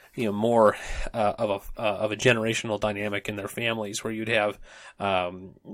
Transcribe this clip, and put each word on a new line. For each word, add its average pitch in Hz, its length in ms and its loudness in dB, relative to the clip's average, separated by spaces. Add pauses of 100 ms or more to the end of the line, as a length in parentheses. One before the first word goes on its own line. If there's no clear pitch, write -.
(140)
you 127 120 -2
know, 101 80 0
more, 110 420 6 (380)
uh, 104 240 0
of 113 120 0
a, - 320 -6
uh, 104 180 0
of 107 120 0
a 110 60 -4
generational 113 640 2
dynamic 101 500 -2
in 104 80 -6
their 101 100 -6
families 110 560 -4
where 113 80 -4
you'd 110 160 -6
have, 104 320 2 (400)
um, 92 520 -2 (220)